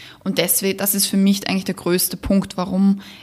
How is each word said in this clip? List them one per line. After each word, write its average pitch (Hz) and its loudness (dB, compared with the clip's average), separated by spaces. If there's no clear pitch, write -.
Und - -2
deswegen, 190 0
das 196 -2
ist 196 0
für 196 0
mich 196 4
eigentlich 190 -2
der 185 -4
größte 180 -2
Punkt, 196 0
warum 190 2